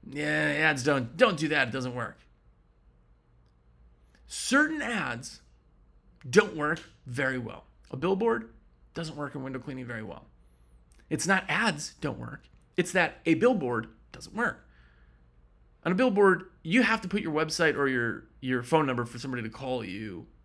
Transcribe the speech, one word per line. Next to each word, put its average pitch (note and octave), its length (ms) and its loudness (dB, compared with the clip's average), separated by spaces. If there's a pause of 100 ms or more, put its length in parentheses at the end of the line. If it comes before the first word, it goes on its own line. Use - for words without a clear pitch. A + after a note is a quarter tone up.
Yeah, C#3+ 200 -6
ads D3+ 580 2
don't, C#3 320 2
don't G3 220 6
do D3+ 100 0
that. C#3 200 4
It - 20 -6
doesn't B2+ 240 -6
work. A#2+ 240 -8 (2000)
Certain D4+ 560 0
ads D#3 580 -6 (880)
don't G3+ 260 4
work D3+ 280 0 (240)
very C3 320 -2
well. - 260 -10 (260)
A C3+ 60 -8
billboard G#3 540 0 (420)
doesn't D#3+ 240 -8
work C#3+ 180 -8
in C#3 80 -6
window C3 160 -8
cleaning B2+ 280 -10
very A#2 160 -8
well. F2 240 -12 (840)
It's D3+ 180 -2
not F#3 220 2
ads E3+ 540 -2
don't C3 160 -4
work. A#2 240 -12 (340)
It's E3+ 160 0
that F3 320 0
a D#3+ 100 6
billboard D3+ 520 2 (260)
doesn't - 220 -18
work. A3 320 -4 (1160)
On F3 80 0
a - 20 2
billboard, G3 560 4 (120)
you E3 200 4
have A3 200 2
to F#3 60 -8
put G3+ 140 -2
your D#3+ 100 -4
website D#3 440 2
or C#3 120 2
your, A#2+ 360 0 (160)
your B2+ 220 0
phone D#3 220 4
number B2 200 0
for A#2 140 -10
somebody B2 240 -6
to A2 60 -6
call B2+ 360 -6
you. F#2+ 420 -10 (180)